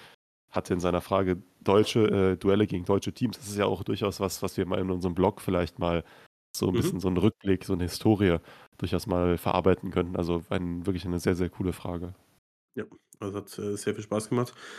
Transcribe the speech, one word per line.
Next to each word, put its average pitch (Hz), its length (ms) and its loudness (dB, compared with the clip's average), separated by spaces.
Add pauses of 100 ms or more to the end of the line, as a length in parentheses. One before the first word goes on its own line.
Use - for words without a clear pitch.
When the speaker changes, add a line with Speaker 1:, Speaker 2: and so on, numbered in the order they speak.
(500)
Speaker 1:
hatte - 240 -4
in 90 60 0
seiner 87 200 2
Frage, 92 420 0 (200)
deutsche, 101 720 4
äh, - 20 0
Duelle 101 320 2
gegen 90 160 -6
deutsche 98 280 0
Teams, - 260 -4
das 107 100 -14
ist 101 100 -10
ja 101 80 4
auch 98 160 -2
durchaus 101 380 -4
was, 95 220 -2
was 95 140 -6
wir 95 100 0
mal 92 140 -2
in 92 100 -2
unserem 90 240 -2
Blog 92 260 2
vielleicht 87 400 -2
mal 85 240 0 (520)
so 104 120 0
ein 95 40 2
Speaker 2:
Mhm. - 40 0
Speaker 1:
bisschen 98 240 0
so 95 80 -2
einen 90 80 0
Rückblick, 98 480 0
so - 80 -6
eine 87 120 -2
Historie 95 520 4 (420)
durchaus - 300 -4
mal 87 300 2
verarbeiten 90 520 2
könnten. 90 260 -2
Also 85 340 -2
ein, 87 360 -4
wirklich 90 200 -2
eine 87 140 -2
sehr, 95 140 2
sehr 87 160 0
coole 92 220 -4
Frage. 87 420 -10 (640)
Speaker 2:
Ja, 107 80 -6 (360)
also 101 180 -6
hat, - 200 -10
äh, 104 180 -4
sehr 104 180 -2
viel 104 100 -8
Spaß 107 240 -4
gemacht. 123 260 -2 (240)